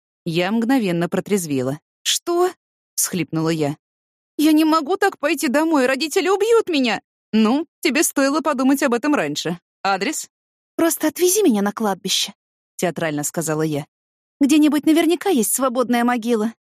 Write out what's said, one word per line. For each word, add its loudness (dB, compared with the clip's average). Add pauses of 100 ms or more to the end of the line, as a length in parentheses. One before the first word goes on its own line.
(260)
Я -2
мгновенно 0
протрезвела. -2 (220)
"Что?" — -2 (440)
всхлипнула -4
я. -2 (600)
"Я 4
не 4
могу 0
так 0
пойти -2
домой, 2
родители -2
убьют 2
меня!" 0 (320)
"Ну, 2 (140)
тебе 2
стоило 0
подумать 0
об 0
этом -2
раньше. -4 (240)
Адрес?" -4 (460)
"Просто 0
отвези 0
меня 2
на -2
кладбище", — -4 (440)
театрально -4
сказала -4
я. -2 (540)
"Где-нибудь 4
наверняка 2
есть 2
свободная 0
могила. 0 (140)